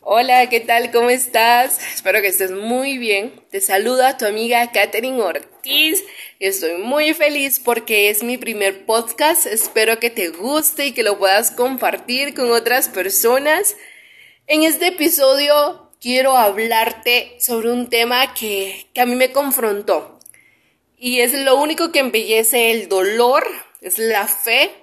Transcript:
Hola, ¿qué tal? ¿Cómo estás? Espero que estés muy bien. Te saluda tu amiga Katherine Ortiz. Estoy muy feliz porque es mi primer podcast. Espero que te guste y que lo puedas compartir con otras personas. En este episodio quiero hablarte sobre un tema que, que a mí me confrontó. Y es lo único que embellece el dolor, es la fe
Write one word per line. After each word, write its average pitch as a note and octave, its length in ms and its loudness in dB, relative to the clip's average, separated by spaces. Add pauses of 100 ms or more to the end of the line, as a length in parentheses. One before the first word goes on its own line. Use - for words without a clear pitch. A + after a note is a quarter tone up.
(140)
Hola, B3 360 4
¿qué A#3 100 2
tal? A#3+ 320 0
¿Cómo A#3 180 4
estás? A#3+ 680 2 (160)
Espero G3 260 0
que G3+ 60 0
estés F#3 240 -2
muy B3 460 -4
bien. A3 340 -2 (180)
Te - 120 -6
saluda B3+ 560 2
tu A#3+ 80 -4
amiga A#3 480 0
Katherine A3+ 480 -2
Ortiz. C#4+ 840 -2 (380)
Estoy F#3+ 320 -2
muy C#4 400 0
feliz D4 500 -2
porque A3 460 0
es G#3+ 120 -2
mi A#3+ 160 -4
primer G#3 480 -4
podcast. C4 600 0
Espero A3 560 0
que A#3 80 -2
te G#3+ 180 -4
guste C#4 600 -2
y C4 40 -4
que A#3 120 -4
lo G3+ 140 0
puedas G3 340 2
compartir B3 840 -2
con B3 180 0
otras A#3 380 0
personas. B3+ 880 0 (680)
En D4+ 160 2
este D#4+ 240 0
episodio D4 1000 2 (120)
quiero C4 340 2
hablarte A3+ 1040 0
sobre A#3 320 -2
un B3 180 -2
tema B3 440 0
que, G3 600 -8
que B3 60 -6
a B3 60 4
mí B3 100 0
me B3+ 160 2
confrontó. A3+ 880 -2 (800)
Y B3 240 0
es A#3+ 180 2
lo C4+ 160 4
único D#4 380 0
que C#4+ 60 4
embellece A3+ 720 2
el A3 180 -2
dolor, A3+ 580 2 (320)
es - 180 -6
la A3 300 0
fe C4 560 0